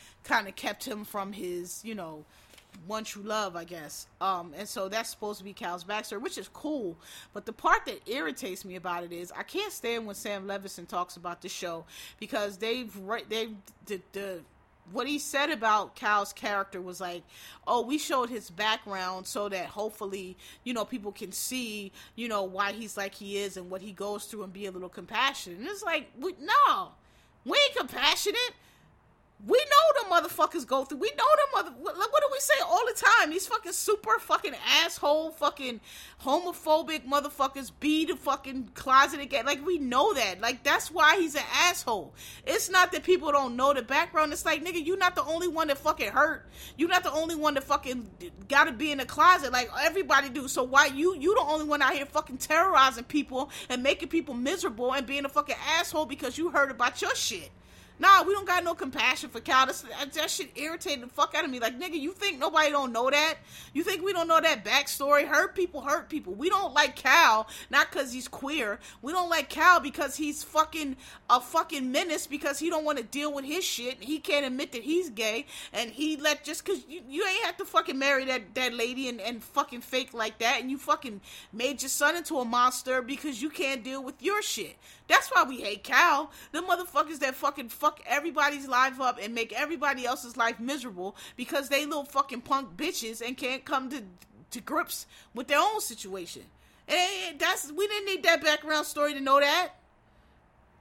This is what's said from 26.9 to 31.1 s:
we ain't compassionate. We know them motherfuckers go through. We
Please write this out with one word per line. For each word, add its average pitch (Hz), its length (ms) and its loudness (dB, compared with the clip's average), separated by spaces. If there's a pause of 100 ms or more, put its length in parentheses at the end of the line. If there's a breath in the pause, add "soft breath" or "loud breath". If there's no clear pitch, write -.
we 294 140 2
ain't 571 180 4
compassionate. 359 800 0 (920 soft breath)
We 320 100 4
know 587 460 6
them 381 80 -6
motherfuckers 330 560 2
go 269 180 0
through. 294 140 -10
We 427 120 -2